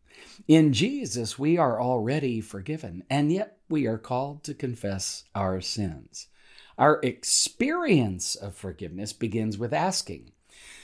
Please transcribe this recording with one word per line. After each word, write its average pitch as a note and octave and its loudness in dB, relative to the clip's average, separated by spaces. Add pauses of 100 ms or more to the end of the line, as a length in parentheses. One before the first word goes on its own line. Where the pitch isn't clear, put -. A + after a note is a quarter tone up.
(480)
In D#3 8
Jesus, C3 -2
we D#3+ 2
are A#2+ 2
already B2 0
forgiven, G2+ -10
and D3 2
yet G3+ -2 (100)
we D3+ 0
are A2 0
called C#3 -4
to D3+ -10
confess G#2 -6 (100)
our F#2+ -2
sins. F#2 -6 (500)
Our D3+ 6
experience D#3 0
of G2+ -12
forgiveness F#2 -10
begins A2 -2
with A#2 -4
asking. D3+ -4 (520)